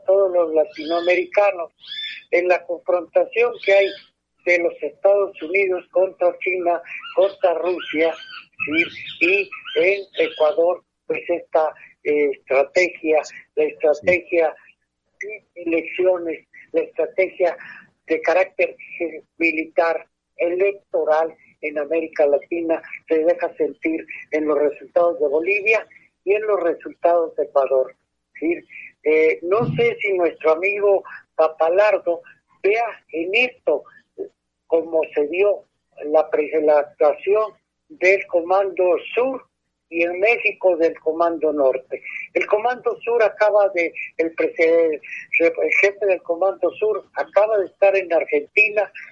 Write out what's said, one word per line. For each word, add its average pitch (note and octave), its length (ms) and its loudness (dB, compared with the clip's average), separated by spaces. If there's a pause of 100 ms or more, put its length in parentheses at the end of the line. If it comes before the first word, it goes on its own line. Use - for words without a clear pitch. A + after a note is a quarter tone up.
todos F#3+ 260 4
los E3+ 220 0
latinoamericanos E3+ 1160 0 (600)
en F3 160 0
la F3 180 2
confrontación F3+ 880 -2 (120)
que G3 80 2
hay G3 160 4 (560)
de F3 160 2
los E3+ 220 -2
Estados G3 600 0
Unidos F#3 480 -2
contra F3+ 480 0
China, F3 420 -2 (340)
contra F#3 400 2
Rusia, D#3+ 600 -2 (520)
¿sí? - 180 0 (360)
Y F#3+ 300 0 (260)
en F#3+ 260 2 (160)
Ecuador, D#3+ 640 0 (240)
pues, D#3+ 220 -4
esta, E3 460 -2 (300)
eh, D3 280 2
estrategia, D3+ 880 0 (360)
la D3+ 80 2
estrategia D3+ 920 0 (680)
de - 420 -16
elecciones, E3+ 840 -2 (260)
la D#3+ 100 0
estrategia E3+ 760 -2 (500)
de D#3 160 -2
carácter, F3+ 540 0 (240)
eh, D#3 220 -8 (160)
militar, D#3+ 680 -2 (300)
electoral E3+ 1000 -2 (280)
en D3+ 160 -6
América D#3 480 0
Latina E3 540 0 (280)
se D#3+ 160 2
deja E3+ 320 0
sentir D#3+ 500 -4 (240)
en D#3 160 -2
los D3+ 120 2
resultados D#3 600 0
de D3 100 0
Bolivia G3 580 0 (380)
y F#3+ 100 2
en G#3+ 80 -2
los G3+ 200 -2
resultados E3 720 0
de D3+ 80 -2
Ecuador, C3+ 500 0 (440)
¿sí? E3 200 -2 (440)
Eh, D#3 400 2
no G#3 320 0
sé A#3 260 0
si G3+ 120 -2
nuestro E3 400 0
amigo G3 520 0 (300)
Papalardo E3+ 840 2 (420)
vea A3 220 2 (280)
en E3+ 220 -4
esto A#3 500 -2 (840)
como E3 340 0 (140)
se D3 140 0
dio F#3+ 360 0 (420)
la D#3 220 2
pre-, D3+ 340 -2
la D3+ 180 4
actuación F#3+ 720 0 (360)
del F#3+ 380 2
Comando F#3 580 0 (300)
Sur C4 320 -2 (420)
y E3+ 140 -2
en F3 160 -2
México G3 580 2
del D#3 220 0
Comando D#3+ 540 0
Norte. C3 500 0 (320)
El B2+ 120 0
Comando A3+ 560 -2
Sur A#3 200 0
acaba G#3 520 2
de, E3+ 180 -2 (240)
el E3 180 -2
prese-, E3 640 0 (380)
el E3 320 0 (100)
jefe G3+ 260 0
del F#3 160 0
Comando F3+ 500 -2
Sur G#3 320 -4 (100)
acaba G3+ 440 0
de F#3 80 0
estar G3 300 2
en F3+ 160 -4
Argentina G3 760 0 (220)